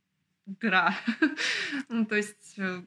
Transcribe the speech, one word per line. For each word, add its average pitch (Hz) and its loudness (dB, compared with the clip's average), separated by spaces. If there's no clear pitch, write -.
дыра. 190 2
<laughs> - 0
Ну, 226 2
то 214 -2
есть, - -4
э, 185 -4